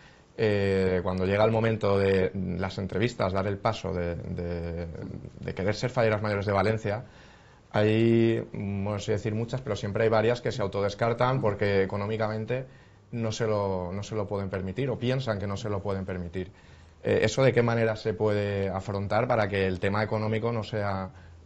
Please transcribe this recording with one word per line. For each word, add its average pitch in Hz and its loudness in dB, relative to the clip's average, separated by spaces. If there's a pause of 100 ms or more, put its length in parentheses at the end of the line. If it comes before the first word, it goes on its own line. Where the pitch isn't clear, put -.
(380)
eh, 98 2
cuando 92 0
llega 101 4
el 113 4
momento 110 2
de 98 4
las 92 -4
entrevistas, 101 -2
dar 95 -2
el 101 -2
paso 101 -2
de, 87 -2
de, 85 -6 (520)
de - -6
querer 98 0
ser 123 -2
falleras 110 2
mayores 101 0
de 104 0
Valencia, 107 0 (640)
hay, 113 4 (100)
no 101 -4
sé 107 -2
decir 107 -2
muchas, 117 -4
pero 107 -4
siempre 104 0
hay 113 6
varias 113 4
que 113 -2
se - -4
autodescartan 113 0
porque 101 2
económicamente 110 -4 (460)
no 113 -2
se 117 -2
lo, 98 0
no 101 -6
se 110 -8
lo 104 -2
pueden 98 -4
permitir 95 -4
o 110 -2
piensan 123 -2
que 101 -4
no 98 -4
se 107 -6
lo 101 -2
pueden 95 -4
permitir. 90 -6 (520)
Eh, 107 2
¿eso 110 2
de 127 6
qué 123 4
manera 117 2
se 110 -2
puede 101 0
afrontar 98 -2
para 110 2
que 95 2
el 92 -2
tema 104 0
económico 110 0
no 113 -2
sea, 101 -4 (340)